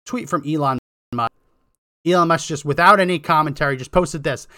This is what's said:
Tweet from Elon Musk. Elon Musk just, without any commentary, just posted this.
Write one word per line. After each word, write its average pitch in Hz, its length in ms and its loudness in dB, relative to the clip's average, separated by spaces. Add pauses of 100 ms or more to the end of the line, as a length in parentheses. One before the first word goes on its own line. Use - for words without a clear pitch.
Tweet 240 240 -8
from 143 180 -4
Elon 143 320 -2 (340)
Musk. 117 200 -4 (720)
Elon 175 220 4
Musk 165 180 0
just, 147 180 -8
without 175 360 4
any 180 180 0
commentary, 151 580 0
just 127 140 -14
posted 170 320 0
this. 139 240 -4 (120)